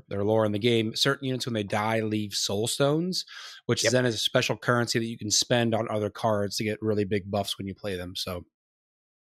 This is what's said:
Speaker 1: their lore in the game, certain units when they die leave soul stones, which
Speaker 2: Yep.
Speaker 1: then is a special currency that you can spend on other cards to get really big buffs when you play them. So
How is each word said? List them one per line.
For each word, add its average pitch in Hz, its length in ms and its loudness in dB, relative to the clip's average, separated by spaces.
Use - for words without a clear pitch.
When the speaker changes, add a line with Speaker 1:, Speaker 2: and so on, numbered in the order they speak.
Speaker 1:
their 101 160 -4
lore 110 220 4
in 104 80 0
the 104 60 -2
game, 113 360 2
certain 139 320 0
units 127 180 -4
when 120 100 -4
they 107 80 0
die 110 360 0
leave 107 360 -2
soul 101 320 0
stones, 160 580 0
which 117 180 2
Speaker 2:
Yep. 110 80 4
Speaker 1:
then 123 140 4
is 113 100 2
a - 40 -4
special 127 360 0
currency 120 440 0
that 113 60 0
you 113 120 -6
can 107 140 -6
spend 117 440 2
on 110 140 -2
other 107 200 -2
cards 104 480 0
to 113 60 -4
get 107 180 -2
really 107 220 2
big 101 260 -2
buffs 101 280 -2
when 98 100 -8
you 95 80 -6
play 98 220 -6
them. 90 180 -8
So 90 300 -6